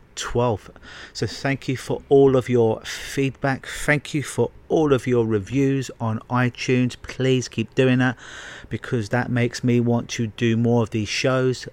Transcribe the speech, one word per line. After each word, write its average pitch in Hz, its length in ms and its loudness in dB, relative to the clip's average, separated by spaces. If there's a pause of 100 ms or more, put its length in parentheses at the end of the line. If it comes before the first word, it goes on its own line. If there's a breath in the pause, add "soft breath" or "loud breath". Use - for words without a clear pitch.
(160)
twelve. 120 560 -2 (440 loud breath)
So 117 120 -4
thank - 420 -6
you 131 80 -2
for - 340 -6
all 139 260 8
of 123 140 0
your 113 320 4
feedback. - 840 -4
Thank - 460 -2
you 147 100 -4
for - 280 -2 (180)
all 156 240 4
of 127 140 0
your 120 200 2
reviews 127 720 0
on 113 200 -2 (100)
iTunes. 123 720 0
Please 131 480 0
keep - 260 -6
doing 127 260 4
that 127 180 0 (500 loud breath)
because 113 400 -6
that 123 220 -2
makes 120 340 -2
me 120 160 4
want 117 300 0
to 117 160 -4
do 113 320 0
more 117 240 4
of 107 80 -4
these 107 180 -2
shows. 131 640 0